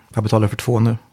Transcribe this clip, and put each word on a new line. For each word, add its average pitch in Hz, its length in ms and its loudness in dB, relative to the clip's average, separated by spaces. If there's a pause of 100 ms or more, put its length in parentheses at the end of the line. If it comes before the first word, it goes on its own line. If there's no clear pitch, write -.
Vad 110 140 -4
betalar 107 240 2
du - 20 0
för - 80 -4
två 120 240 -2
nu? 117 160 2 (160)